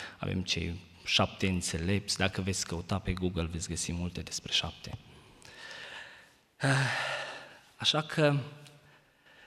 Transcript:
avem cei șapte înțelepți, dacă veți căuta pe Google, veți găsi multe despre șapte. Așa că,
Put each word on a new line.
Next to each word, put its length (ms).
avem 240
cei 380
șapte 420
înțelepți, 680
dacă 240
veți 260
căuta 320
pe 140
Google, 380
veți 160
găsi 260
multe 280
despre 300
șapte. 460
Așa 260
că, 340